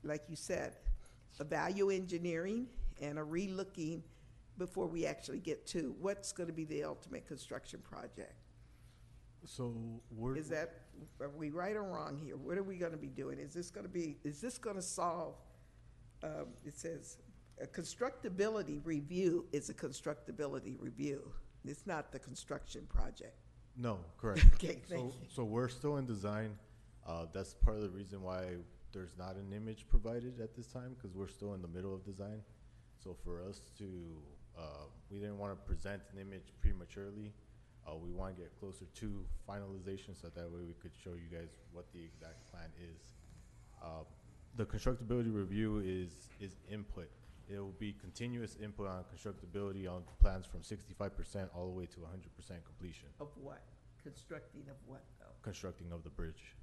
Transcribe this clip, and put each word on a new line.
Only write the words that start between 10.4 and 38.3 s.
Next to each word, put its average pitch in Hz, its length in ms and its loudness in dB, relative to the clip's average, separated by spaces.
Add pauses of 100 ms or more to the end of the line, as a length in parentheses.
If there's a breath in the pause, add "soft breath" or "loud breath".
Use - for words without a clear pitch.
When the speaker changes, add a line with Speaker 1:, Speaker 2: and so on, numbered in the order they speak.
Speaker 1:
that, 160 360 -4 (360)
are 143 80 -4
we 147 220 -4
right 180 240 -2
or 208 80 -2
wrong 160 340 -4
here? 147 180 -6
What 165 220 -4
are 196 60 0
we 190 140 -4
gonna 165 200 -2
be 139 120 -6
doing? 135 280 -6
Is 147 160 -10
this 175 160 -4
gonna 202 180 -10
be, 170 360 -2
is 143 180 -4
this 247 160 -4
gonna 202 240 -4
solve, 170 540 -2 (880 loud breath)
um, 156 240 -4 (160)
it 147 120 -10
says, - 420 -8 (440)
"A 131 60 -6
constructability 196 1160 -2
review 165 680 2
is 143 180 0
a - 40 -6
constructability 139 1040 -4
review." 139 520 -4 (320)
It's 143 220 -8
not 165 260 -4
the 135 60 -8
construction - 680 -8
project. - 480 4 (420)
Speaker 2:
No, 117 220 0 (180)
correct. 104 320 10
Speaker 1:
<laughs> - 60 12
Okay, - 320 4
Speaker 2:
So, 175 80 -4
Speaker 1:
thank 123 180 -2
you. - 160 -12
Speaker 2:
so 127 140 -2
we're 117 240 2
still 147 300 0
in 131 100 -2
design. 104 500 -2 (480 loud breath)
Uh, 82 260 -4
that's 95 220 -6
part 110 240 6
of 107 60 0
the 101 60 0
reason 95 340 -8
why 92 320 -2 (380)
there's 90 220 -8
not 90 200 -6
an 98 180 -8
image 107 360 -6
provided 120 500 8
at 113 160 -6
this 120 120 -10
time, 123 320 -10
'cause 92 140 -10
we're 95 140 -4
still 101 260 -6
in 92 80 -6
the 87 60 -8
middle 92 260 -6
of 92 100 -8
design. 101 380 -8 (560 loud breath)
So 92 160 -12
for 87 300 -4
us 101 340 -10
to, 85 460 -8 (340)
uh, 147 280 -10 (260)
we 101 80 -8
didn't 104 180 -4
wanna 101 180 -4
present 98 460 -2 (100)
an 98 80 -14
image 98 420 -12
prematurely. 101 720 2 (560 loud breath)
Uh, - 80 -8
we 85 160 -6
wanna 92 220 -2